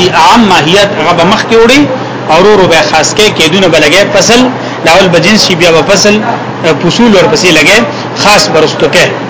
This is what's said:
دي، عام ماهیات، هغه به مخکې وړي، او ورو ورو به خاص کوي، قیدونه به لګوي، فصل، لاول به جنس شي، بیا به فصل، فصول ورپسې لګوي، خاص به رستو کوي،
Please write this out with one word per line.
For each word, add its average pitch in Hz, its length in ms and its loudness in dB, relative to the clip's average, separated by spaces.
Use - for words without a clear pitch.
دي، 180 80 0
عام 196 200 4
ماهیات، 175 360 0
هغه 160 180 0
به 165 140 2
مخکې 226 300 -2
وړي، 240 180 2
او 156 100 2
ورو 202 140 4
ورو 185 180 2
به 160 180 0
خاص 156 260 0
کوي، 214 220 2
قیدونه 175 300 0
به 160 160 2
لګوي، 175 200 2
فصل، 220 260 2
لاول 180 280 2
به 170 40 2
جنس 202 280 0
شي، 190 80 -2
بیا 175 220 0
به 208 140 2
فصل، 202 240 2
فصول 226 320 2
ورپسې 170 440 0
لګوي، 175 220 2
خاص 208 200 2
به 160 120 0
رستو 151 300 -2
کوي، 147 140 0